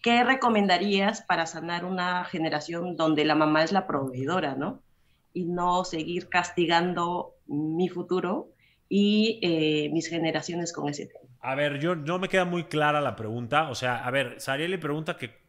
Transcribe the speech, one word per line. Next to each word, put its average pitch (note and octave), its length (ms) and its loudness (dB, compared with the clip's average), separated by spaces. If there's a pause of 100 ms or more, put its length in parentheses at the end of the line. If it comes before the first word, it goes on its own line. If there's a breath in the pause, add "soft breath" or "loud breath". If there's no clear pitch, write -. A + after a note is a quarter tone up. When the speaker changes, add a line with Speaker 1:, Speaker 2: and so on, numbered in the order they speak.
Speaker 1:
¿qué A#3+ 220 4
recomendarías G#3 1000 2
para E3 240 0
sanar E3+ 380 -6
una F3+ 420 -2
generación E3 680 -4
donde D#3 280 2
la D3+ 100 4
mamá D#3 300 4
es D#3+ 80 -2
la F#3+ 140 2
proveedora, C#3 680 -2
¿no? D#3 280 -6 (500)
Y F3 140 -4
no F3+ 380 0
seguir F3 440 -6
castigando F3 1040 0 (120)
mi D#3+ 420 0
futuro F3+ 600 -2 (380 soft breath)
y, G#3+ 540 4
eh, D#3 500 2
mis D#3+ 160 0
generaciones E3 640 -2
con D3 180 -4
ese C#3+ 160 -8
tema. - 140 -20 (200)
Speaker 2:
A C3 140 -4
ver, C#3+ 260 0
yo, F3 160 0
no D#3+ 220 -4
me F#3 100 -4
queda F#3 160 4
muy F3 200 -2
clara D3+ 360 2
la B2 160 -2
pregunta. A#2+ 540 -2
O A#2+ 40 -6
sea, B2 320 -2
a B2+ 40 -2
ver, B2+ 280 -2
Sariel D3 320 -4
le F#3 80 -4
pregunta D#3 380 -4
que, - 180 -12 (140)